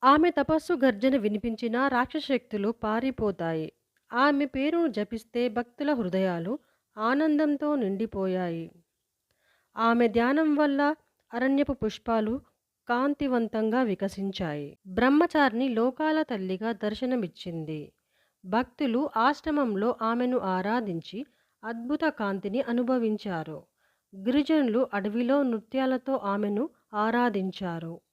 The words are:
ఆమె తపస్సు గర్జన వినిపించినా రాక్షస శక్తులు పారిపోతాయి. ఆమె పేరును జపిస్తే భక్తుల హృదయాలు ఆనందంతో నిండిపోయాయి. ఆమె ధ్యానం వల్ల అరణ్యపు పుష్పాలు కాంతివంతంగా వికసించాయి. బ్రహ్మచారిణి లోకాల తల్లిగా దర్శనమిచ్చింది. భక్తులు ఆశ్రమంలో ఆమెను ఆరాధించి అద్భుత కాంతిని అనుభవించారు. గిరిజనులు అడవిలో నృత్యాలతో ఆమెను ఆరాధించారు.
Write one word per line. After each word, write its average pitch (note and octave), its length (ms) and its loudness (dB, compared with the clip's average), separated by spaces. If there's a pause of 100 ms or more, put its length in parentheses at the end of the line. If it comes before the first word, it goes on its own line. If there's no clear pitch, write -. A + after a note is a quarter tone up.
ఆమె D4+ 260 6
తపస్సు D#4 440 0
గర్జన C4 440 2
వినిపించినా A3+ 680 -2
రాక్షస C4 400 -2
శక్తులు A3+ 440 -2 (120)
పారిపోతాయి. G#3+ 880 -2 (400)
ఆమె C#4 320 4
పేరును D#4 420 0
జపిస్తే A#3 600 -4
భక్తుల A#3+ 460 -2
హృదయాలు F#3+ 680 -2 (380)
ఆనందంతో D4 800 2
నిండిపోయాయి. F#3+ 960 -2 (1040)
ఆమె A#3 300 4
ధ్యానం C4+ 480 4
వల్ల C#4+ 400 2 (380)
అరణ్యపు C4+ 400 2
పుష్పాలు A3+ 680 -2 (480)
కాంతివంతంగా B3 920 0
వికసించాయి. F#3+ 960 -4 (100)
బ్రహ్మచారిణి C4 840 4
లోకాల C4 520 0
తల్లిగా G3 500 -4
దర్శనమిచ్చింది. F3 1200 -6 (540)
భక్తులు B3 720 -2
ఆశ్రమంలో B3 840 0
ఆమెను B3 360 0
ఆరాధించి G3 880 -4 (380)
అద్భుత A#3 420 -4
కాంతిని G3+ 560 -2
అనుభవించారు. A3 1000 -2 (520)
గిరిజనులు B3+ 800 2
అడవిలో A#3 500 0
నృత్యాలతో C4 720 -2
ఆమెను G#3 540 -2 (240)
ఆరాధించారు. G3 1080 -2 (120)